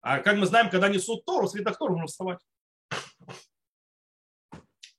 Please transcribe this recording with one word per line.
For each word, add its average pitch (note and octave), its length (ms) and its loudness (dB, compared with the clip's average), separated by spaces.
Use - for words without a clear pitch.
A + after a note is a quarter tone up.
А C3 180 0
как G#3 180 4
мы G3 80 2
знаем, A3 240 4
когда F#3 180 2
несут G3+ 380 -2
Тору, A#3 220 0
свиток G3+ 300 -4
Торы, C#4 140 -2
нужно E3 160 -2
вставать. F3+ 320 -8